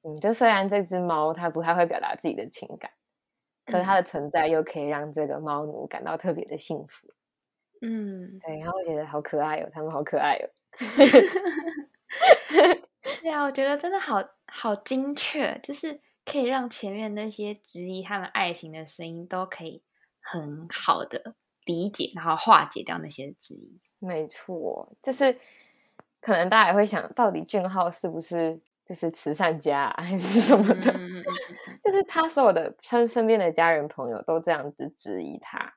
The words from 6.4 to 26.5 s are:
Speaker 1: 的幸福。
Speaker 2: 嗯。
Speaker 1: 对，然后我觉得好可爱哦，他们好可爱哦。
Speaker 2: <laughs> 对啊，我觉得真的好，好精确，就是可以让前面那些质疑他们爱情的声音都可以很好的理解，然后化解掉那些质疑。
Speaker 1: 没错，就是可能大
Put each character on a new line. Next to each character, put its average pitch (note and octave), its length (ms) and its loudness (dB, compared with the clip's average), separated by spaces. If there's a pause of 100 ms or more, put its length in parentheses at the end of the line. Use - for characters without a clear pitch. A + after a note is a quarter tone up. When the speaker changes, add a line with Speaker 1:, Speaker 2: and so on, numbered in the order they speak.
Speaker 1:
的 D3+ 120 -10
幸 D3+ 300 -10
福。 - 200 -20 (760)
Speaker 2:
嗯。 G3 640 -8
Speaker 1:
对， D#3 140 -8
然 D#3+ 100 -8
后 F#3 80 -6
我 F#3+ 60 -6
觉 E3 120 -4
得 D3+ 100 -4
好 D3 160 -6
可 D3 200 -4
爱 D#3 160 -2
哦， - 140 -4
他 D#3 100 -10
们 D#3 80 -6
好 D3+ 140 -4
可 D3 160 -2
爱 C#3+ 160 2
哦。 - 140 -8 (220)
Speaker 2:
<laughs> E4+ 2250 6 (340)
对 D#4+ 100 -2
啊， D4 120 -2
我 C#4 80 0
觉 C4+ 120 -2
得 C#4+ 140 0
真 E4+ 140 -4
的 F#4+ 80 -2
好， G#3 240 -2 (240)
好 - 280 -4
精 C4+ 400 -4
确， - 480 -2
就 C#4+ 100 -10
是 D4 260 -8 (260)
可 - 120 -4
以 C4 60 0
让 B3 260 -2
前 G3+ 220 -8
面 G#3+ 240 -6
那 G#3+ 140 -6
些 G#3 240 -8
质 - 280 -14
疑 F#3 220 -8
他 G3 160 -8
们 F3+ 100 -8
爱 F3 240 -2
情 E3 180 -14
的 D#3+ 140 -14
声 E3 220 -14
音 E3+ 200 -12
都 F#3 180 -4
可 F3+ 180 -14
以 - 180 -14 (400)
很 D#3 480 -10
好 - 340 0
的 - 320 -10 (300)
理 E3+ 240 -2
解， - 260 -6
然 E3 100 -12
后 D#3+ 100 2
化 G3 300 6
解 - 180 -10
掉 E3 160 -6
那 D#3 100 -12
些 C#3 300 -14
质 - 160 -14
疑。 - 240 -20 (200)
Speaker 1:
没 E3 280 -6
错， - 720 -10
就 C4+ 100 -4
是 C4 260 2 (840)
可 G#3+ 140 0
能 F3 140 2
大 A3 140 8